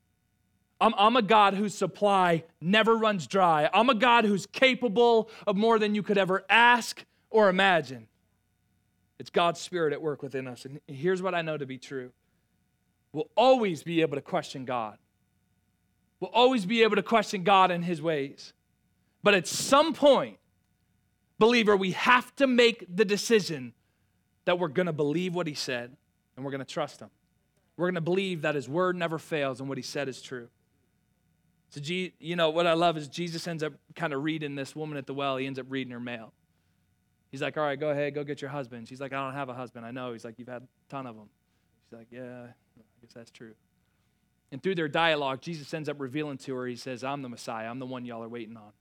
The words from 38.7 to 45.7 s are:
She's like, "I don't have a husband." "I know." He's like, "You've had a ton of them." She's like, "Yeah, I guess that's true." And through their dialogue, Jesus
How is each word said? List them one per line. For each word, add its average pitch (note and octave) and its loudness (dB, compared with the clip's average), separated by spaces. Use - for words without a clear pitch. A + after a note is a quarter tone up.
She's C3 -16
like, C3+ -10
"I C#3 -6
don't C3 -8
have C#3 -8
a B2 -12
husband." A#2+ -14
"I A#2 -14
know." B2+ -10
He's A2+ -14
like, A2+ -16
"You've A#2 -18
had B2 -14
a C3 -20
ton C3+ -10
of A2 -14
them." G#2+ -20
She's A#2 -20
like, A#2 -20
"Yeah, B2 -16
I - -20
guess A#2 -20
that's A#2 -20
true." A2 -20
And C3+ -12
through F#3+ 0
their E3 -2
dialogue, D3 0
Jesus D#3+ -14